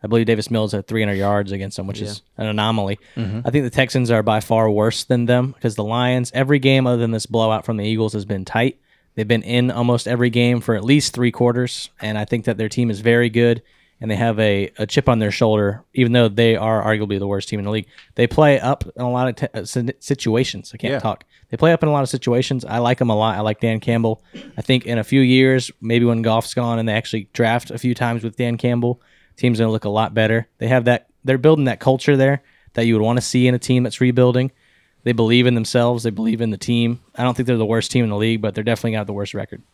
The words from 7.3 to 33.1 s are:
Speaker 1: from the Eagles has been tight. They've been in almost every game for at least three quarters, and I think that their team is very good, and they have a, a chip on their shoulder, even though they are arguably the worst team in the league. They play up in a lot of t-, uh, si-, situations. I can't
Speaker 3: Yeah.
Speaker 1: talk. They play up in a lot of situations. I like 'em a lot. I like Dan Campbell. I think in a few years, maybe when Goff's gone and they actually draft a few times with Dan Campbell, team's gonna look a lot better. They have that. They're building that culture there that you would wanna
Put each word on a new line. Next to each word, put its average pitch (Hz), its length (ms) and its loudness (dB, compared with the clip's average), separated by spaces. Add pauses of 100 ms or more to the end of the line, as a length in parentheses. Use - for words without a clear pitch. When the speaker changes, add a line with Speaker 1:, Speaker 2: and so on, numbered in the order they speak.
Speaker 1:
from 113 140 -4
the 101 60 -6
Eagles 110 280 -2
has 107 120 -6
been 101 200 -6
tight. 117 340 0 (380)
They've 110 100 -4
been 113 160 0
in 123 300 0
almost 120 340 0
every 123 240 0
game 120 300 2
for 113 160 -2
at 101 80 -6
least 139 300 2
three 123 180 0
quarters, 120 580 -2 (100)
and 107 160 -4
I 107 80 -4
think 117 200 -4
that 110 140 -2
their 110 100 -2
team 120 240 -2
is 101 80 -6
very 117 280 4
good, 117 320 2 (400)
and 110 80 -6
they 107 60 -2
have 110 240 0
a, 101 400 0
a 107 80 -2
chip - 220 0
on 117 100 2
their 104 140 0
shoulder, 107 500 2 (120)
even 120 180 2
though 120 160 4
they 113 260 4
are 110 280 0
arguably 104 360 0
the 98 80 -4
worst 98 220 -4
team 107 100 -6
in 101 60 -6
the 104 80 -4
league. 110 160 -6 (260)
They 120 140 2
play 147 320 4
up 131 240 -2 (120)
in 123 60 -8
a 123 80 -4
lot 127 180 -2
of 120 80 -6
t-, 139 160 -6
uh, 98 120 -8
si-, 123 340 -4
situations. 117 760 -2
I - 60 -20
can't - 140 -4
Speaker 3:
Yeah. 135 80 -4
Speaker 1:
talk. - 240 -6 (260)
They 120 60 -6
play 160 160 4
up 165 100 2
in 156 60 2
a 147 40 2
lot 143 120 0
of 123 40 -6
situations. 123 560 -2
I 113 140 -6
like 120 220 0
'em 120 100 0
a 107 60 2
lot. 107 200 0
I 101 40 -4
like 107 200 -2
Dan 113 200 -2
Campbell. 113 420 -2 (340)
I 117 60 -10
think 127 240 0
in 117 100 -2
a 107 80 -2
few 135 160 2
years, 131 520 4 (100)
maybe 117 220 2
when 117 180 2
Goff's 113 320 0
gone 117 240 -2
and 113 100 -2
they 107 60 0
actually 107 380 -4
draft 117 400 0
a 117 60 -10
few 123 160 -2
times 117 280 -4
with 113 140 -8
Dan 120 200 -4
Campbell, 120 460 -2 (340)
team's 120 220 2
gonna 113 140 2
look 110 120 -2
a 107 60 -2
lot 107 240 0
better. 110 320 2 (120)
They 113 100 -4
have 123 160 2
that. 120 240 2 (160)
They're 135 120 2
building 147 280 4
that 120 160 -2
culture 135 360 2
there 135 260 2 (320)
that 117 120 2
you 113 80 4
would 107 80 4
wanna 120 180 2